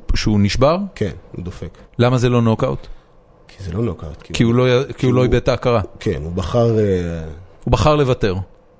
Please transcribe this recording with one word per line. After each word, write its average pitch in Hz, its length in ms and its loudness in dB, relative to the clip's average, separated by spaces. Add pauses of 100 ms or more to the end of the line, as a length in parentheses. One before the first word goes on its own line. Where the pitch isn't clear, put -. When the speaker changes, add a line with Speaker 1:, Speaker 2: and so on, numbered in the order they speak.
(140)
Speaker 1:
שהוא 104 260 2
נשבר? 131 360 2 (180)
Speaker 2:
כן, - 160 -4 (220)
הוא 87 120 -12
דופק. 87 240 -12 (300)
Speaker 1:
למה 123 200 2
זה 123 100 2
לא 120 140 2
נוקאוט? 110 440 0 (600)
Speaker 2:
כי - 60 -20 (100)
זה 85 80 -10
לא 104 100 -4
נוקאוט, 82 400 -8
כי - 120 -16
Speaker 1:
כי - 80 0
Speaker 2:
הוא 117 100 4
Speaker 1:
הוא 123 60 4
לא, 127 60 4 (180)
כי 139 60 -6
הוא 117 80 -10
Speaker 2:
כי 135 100 -2
Speaker 1:
לא 120 60 4
Speaker 2:
הוא 127 100 4
Speaker 1:
איבד 120 120 2
את 123 140 2
ההכרה. 120 320 2 (200)
Speaker 2:
כן, 82 240 -2
הוא 82 80 -8
בחר, 117 460 2
אה, 107 60 2 (800)
Speaker 1:
הוא 113 80 -2
בחר 151 240 2
לוותר. 127 360 0
Speaker 2:
הוא 92 80 -4 (400)